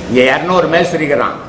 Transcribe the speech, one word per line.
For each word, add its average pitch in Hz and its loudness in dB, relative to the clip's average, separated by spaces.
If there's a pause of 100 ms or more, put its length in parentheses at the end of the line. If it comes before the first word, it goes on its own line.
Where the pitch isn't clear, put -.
இங்க 123 2 (140)
இருநூறு 170 0
மேஸ்திரி 165 0
இருக்கிறான். 127 -2 (140)